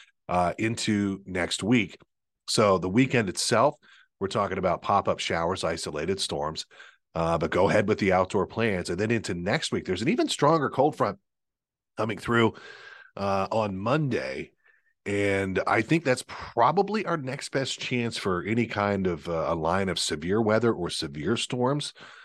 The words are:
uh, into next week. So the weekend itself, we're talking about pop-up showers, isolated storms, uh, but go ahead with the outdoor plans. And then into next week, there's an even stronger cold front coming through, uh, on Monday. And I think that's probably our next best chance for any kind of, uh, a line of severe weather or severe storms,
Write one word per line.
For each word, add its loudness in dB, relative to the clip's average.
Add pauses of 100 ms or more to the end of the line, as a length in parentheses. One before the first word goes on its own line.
(300)
uh, 2
into 0
next -4
week. 2 (500)
So 4
the -2
weekend 2
itself, 2 (440)
we're -4
talking -2
about 0
pop-up 2
showers, -2
isolated -4
storms, -6 (480)
uh, 0
but -2
go 4
ahead 2
with 2
the 2
outdoor 2
plans. -2
And -4
then 0
into -2
next -2
week, -4
there's -2
an 0
even 0
stronger 2
cold 2
front 0 (800)
coming -2
through, 4 (640)
uh, 0
on 0
Monday. -2 (560)
And 0
I 2
think 2
that's 0
probably 0
our 0
next -8
best -4
chance -2
for 0
any 2
kind 0
of, -2
uh, 0
a 0
line 0
of -2
severe -2
weather 4
or -4
severe -4
storms, -2 (320)